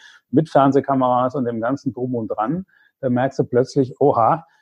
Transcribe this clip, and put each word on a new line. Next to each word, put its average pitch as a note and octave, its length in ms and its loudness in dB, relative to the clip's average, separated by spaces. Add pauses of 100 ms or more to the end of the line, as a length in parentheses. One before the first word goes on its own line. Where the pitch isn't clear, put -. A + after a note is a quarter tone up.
(300)
mit C#3 200 0
Fernsehkameras C3 840 2
und C3 120 -4
dem A#2 160 -4
ganzen C3 320 -4
Drum B2+ 200 -6
und A2 140 -6
Dran, B2+ 380 -4 (340)
dann B2+ 140 -2
merkst B2+ 240 0
du C3+ 60 0
plötzlich, C3 580 0
oha, C3 420 2 (180)